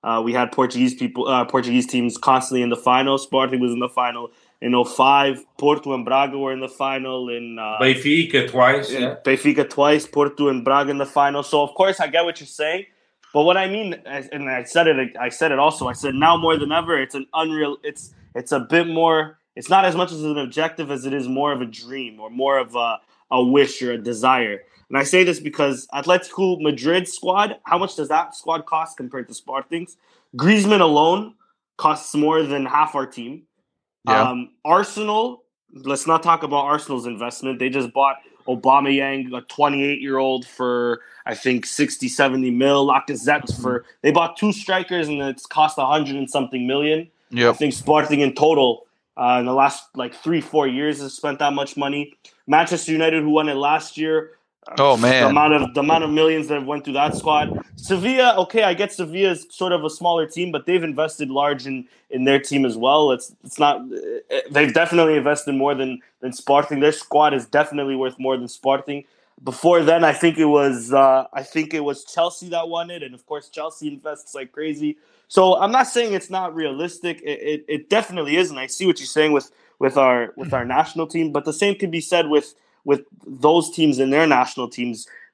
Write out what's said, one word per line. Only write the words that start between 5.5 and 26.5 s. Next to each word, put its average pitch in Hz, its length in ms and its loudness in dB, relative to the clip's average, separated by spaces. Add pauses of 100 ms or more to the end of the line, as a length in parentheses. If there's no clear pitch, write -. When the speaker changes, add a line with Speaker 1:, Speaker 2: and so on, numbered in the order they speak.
Speaker 1:
Porto 147 360 0
and 123 100 -6
Braga 135 340 0
were 135 140 -4
in 131 80 -8
the 131 80 -8
final 131 600 -6
in, 117 300 -10
uh, 107 220 -8
Speaker 2:
Benfica 139 680 2
twice, 135 440 2
Speaker 1:
in 131 100 -4
Speaker 2:
yeah. 135 220 -4
Speaker 1:
Benfica 139 440 2
twice, 147 380 2
Porto 143 420 -2
and 127 160 -2
Braga 139 280 2
in 139 60 -4
the 139 80 -4
final. 143 360 0
So 147 220 0
of 143 100 -8
course 190 240 2
I 165 80 0
get 165 180 0
what 170 160 -6
you're 143 60 -20
saying, 165 400 -6 (480)
but 147 80 4
what 180 160 6
I 190 100 0
mean, 202 380 -6
I, 135 260 -12
and 143 160 -8
I 127 160 -6
said 170 220 2
it, 131 340 2
I 123 80 -4
said 156 240 -2
it 131 60 0
also. 147 300 2
I 123 40 -4
said 135 220 -6
now 160 240 4
more 160 180 2
than 147 160 -4
ever, 165 280 0
it's 131 140 -6
an 135 200 -8
unreal, 156 480 -2
it's, - 320 -14 (200)
it's 120 160 -10
a 143 100 0
bit 170 280 0
more. 160 500 0 (180)
It's 123 120 -14
not 190 160 6
as 175 100 2
much 175 160 -2
as 156 140 -10
an 151 140 -4
objective 151 520 -6
as 131 140 -8
it 135 80 -6
is 131 160 -4
more 139 240 -2
of 127 80 -6
a 123 60 -6
dream 117 520 -14
or 110 120 -16
more 135 280 0
of 120 180 -4
a, 117 220 -2 (320)
a 127 140 2
wish 135 380 4
or 123 100 -4
a 117 60 -6
desire. 113 640 0 (260)
And 131 80 -6
I 139 60 2
say 180 220 4
this 175 160 0
because 143 520 -4
Atletico 180 680 0